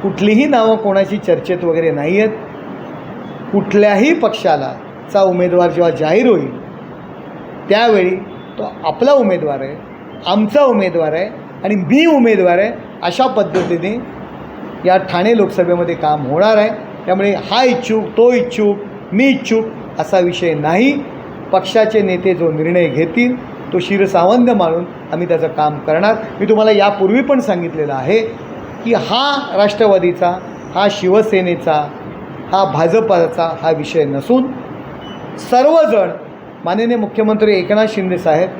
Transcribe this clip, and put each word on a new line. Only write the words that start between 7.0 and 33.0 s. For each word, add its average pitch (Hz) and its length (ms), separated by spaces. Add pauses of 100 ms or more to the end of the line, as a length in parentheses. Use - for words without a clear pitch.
त्यावेळी 202 460 (420)
तो 202 140 (120)
आपला 240 300
उमेदवार 170 480
आहे, 139 140 (520)
आमचा 214 360
उमेदवार 180 500
आहे 185 160 (340)
आणि 202 120
मी 202 300
उमेदवार 220 520
आहे, 214 140 (320)
अशा 180 240
पद्धतीने 180 760 (840)
या 185 120
ठाणे 190 400
लोकसभेमध्ये 175 580
काम 151 320
होणार 202 300
आहे. 214 120 (360)
त्यामुळे 196 280
हा 214 300
इच्छुक, 240 400
तो 240 300
इच्छुक, 214 420 (360)
मी 220 140
इच्छुक 226 400 (340)
असा 180 200
विषय 175 340
नाही. 190 460 (520)
पक्षाचे 214 500
नेते 185 340
जो 165 160
निर्णय 165 360
घेतील, 165 480 (380)
तो 185 60
शिरसावंत 196 680
मानून 175 360 (260)
आम्ही 170 160
त्याचं 160 200
काम 151 320
करणार. 185 360 (240)
मी 196 60
तुम्हाला 214 260
यापूर्वी 202 500
पण 277 180
सांगितलेलं 160 540
आहे 147 280 (640)
की 233 80
हा 277 640
राष्ट्रवादीचा, 185 840 (360)
हा 202 160
शिवसेनेचा, 180 1000 (640)
हा 196 120
भाजपाचा 170 1000